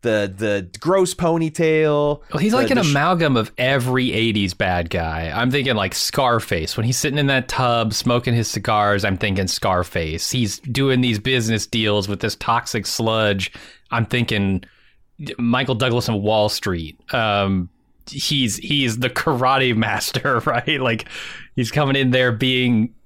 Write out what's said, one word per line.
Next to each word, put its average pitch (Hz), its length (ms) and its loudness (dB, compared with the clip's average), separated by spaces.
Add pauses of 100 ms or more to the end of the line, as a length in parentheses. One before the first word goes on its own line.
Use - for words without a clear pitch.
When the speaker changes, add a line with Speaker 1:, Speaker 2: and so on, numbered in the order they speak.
Speaker 1:
the, 104 340 0
the 101 320 -2 (120)
gross 185 340 2
ponytail, 156 1080 0 (100)
Speaker 2:
Well, 147 60 -2
he's 208 140 2
Speaker 1:
the, 247 40 2
Speaker 2:
like 262 140 2
an 254 60 2
Speaker 1:
the 214 60 2
sh- 156 60 2
Speaker 2:
amalgam 151 480 2
of 110 220 0
every 127 520 0
eighties 104 440 0
bad 90 340 0
guy. 80 400 -4
I'm 120 220 0
thinking, 131 240 0
like, 95 180 -2
Scarface, 113 840 0
when 113 120 -2
he's 123 100 0
sitting 147 220 -2
in 143 80 2
that 131 200 0
tub, 117 460 0
smoking 120 400 0
his 117 160 0
cigars, 104 560 0
I'm 98 140 0
thinking 98 260 0
Scarface. 90 880 -2
He's 117 300 0
doing 131 400 2
these 117 180 2
business 113 480 0
deals 104 400 0
with 101 140 -4
this 110 160 -2
toxic 117 500 -2
sludge. 110 640 0 (400)
I'm 113 160 0
thinking 101 560 0 (760)
Michael 123 380 0
Douglas 120 340 0
on 104 140 -2
Wall 107 260 2
Street. 82 500 -6 (140)
Um, 101 560 0 (400)
he's, 135 480 -2
he's 131 400 0
the 123 140 -2
karate 131 640 2
master, 110 640 0
<laughs> - 80 -6
right? 139 340 0
Like, 117 260 -2 (480)
he's 120 140 -2
coming 139 260 2
in 135 140 4
there 127 220 4
being 123 640 2 (100)